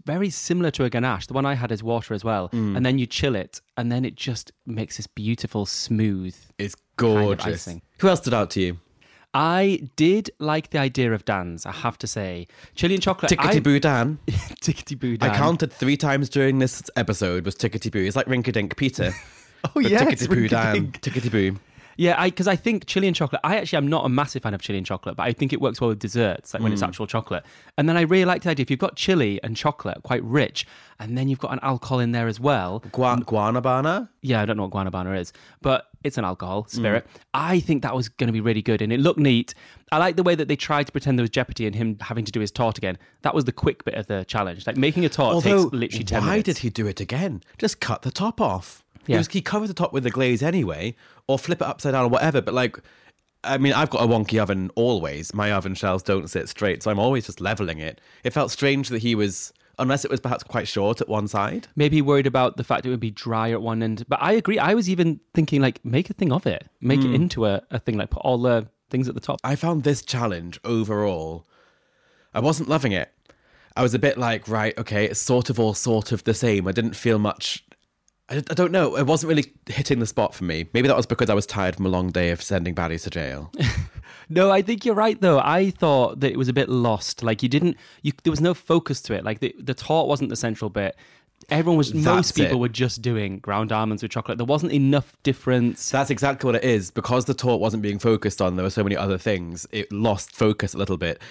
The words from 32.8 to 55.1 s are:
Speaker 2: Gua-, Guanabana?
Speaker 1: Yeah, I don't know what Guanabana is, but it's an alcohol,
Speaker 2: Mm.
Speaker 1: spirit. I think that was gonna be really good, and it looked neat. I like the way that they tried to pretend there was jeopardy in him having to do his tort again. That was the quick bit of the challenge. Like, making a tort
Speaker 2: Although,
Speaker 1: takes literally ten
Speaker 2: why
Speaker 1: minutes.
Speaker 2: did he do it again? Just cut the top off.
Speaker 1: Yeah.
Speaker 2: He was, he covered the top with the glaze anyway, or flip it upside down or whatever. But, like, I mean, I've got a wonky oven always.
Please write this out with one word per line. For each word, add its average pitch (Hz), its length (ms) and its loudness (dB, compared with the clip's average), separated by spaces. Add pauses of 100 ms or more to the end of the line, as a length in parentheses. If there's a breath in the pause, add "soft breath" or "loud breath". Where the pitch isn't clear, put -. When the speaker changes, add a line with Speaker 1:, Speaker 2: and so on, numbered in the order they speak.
Speaker 2:
Gua-, 123 320 2
Guanabana? 127 840 0 (140)
Speaker 1:
Yeah, 117 200 0
I - 20 2
don't 107 140 -2
know 101 80 -2
what 95 60 -8
Guanabana 95 460 -4
is, 87 140 -8 (300 loud breath)
but 131 240 0 (160)
it's 139 160 -4
an 110 80 -2
alcohol, 92 380 -4
Speaker 2:
Mm. - 60 -20
Speaker 1:
spirit. 113 360 0 (260 loud breath)
I 165 280 2
think 147 240 0
that 123 100 -4
was 123 160 -2
gonna 117 220 -2
be 110 100 0
really 110 180 0
good, 110 220 0
and 107 100 0
it 127 80 0
looked 156 200 2
neat. 127 340 2 (380 loud breath)
I 156 40 2
like 170 200 2
the 185 80 2
way 180 100 4
that 156 140 -2
they 147 80 0
tried 147 320 0
to - 40 -18
pretend 135 260 0
there 123 40 2
was 113 80 0
jeopardy 120 340 -4
in 104 100 -2
him 110 280 -2
having 113 240 -6
to 104 60 -10
do 113 80 -2
his 104 100 -4
tort 113 260 0
again. 92 220 -6 (240 soft breath)
That - 140 -2
was 135 100 0
the 131 60 -2
quick - 320 -2
bit - 100 -6
of 107 140 -8
the 95 180 -4
challenge. 95 400 -4
Like, 113 100 -4
making 156 300 2
a - 20 4
tort 123 260 2
Speaker 2:
Although, 190 360 4
Speaker 1:
takes - 20 -12
literally 113 320 -4
ten 101 180 0
Speaker 2:
why 147 100 2
Speaker 1:
minutes. 214 140 0
Speaker 2:
did 170 120 -2
he 117 120 -4
do 107 180 -4
it 95 120 -8
again? 147 400 -4 (160 soft breath)
Just - 240 -2
cut - 220 -4
the 127 80 -4
top 220 300 -2
off. 98 400 -2 (260)
Speaker 1:
Yeah. 117 100 2
Speaker 2:
He - 20 4
was, - 100 0
he 190 140 -2
covered 214 260 -2
the 185 60 -6
top - 180 -2
with 135 100 -2
the 123 80 0
glaze 123 320 0
anyway, 113 520 -2 (340 soft breath)
or 139 100 2
flip 170 240 -4
it - 40 -2
upside 143 260 -4
down 127 120 2
or 120 40 4
whatever. 139 320 2
But, 107 140 -4
like, 127 240 0 (640 soft breath)
I 135 160 -2
mean, 139 140 4
I've 147 180 2
got - 120 0
a 120 40 4
wonky 110 340 2
oven 95 340 0
always. 85 600 -2